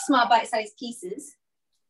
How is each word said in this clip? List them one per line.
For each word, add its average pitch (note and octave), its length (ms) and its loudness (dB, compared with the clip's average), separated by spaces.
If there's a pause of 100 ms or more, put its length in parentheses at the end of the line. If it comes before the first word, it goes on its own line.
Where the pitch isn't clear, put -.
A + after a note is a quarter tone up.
small B3+ 240 4
bite-sized A3 480 0
pieces, A#3 560 -12 (560)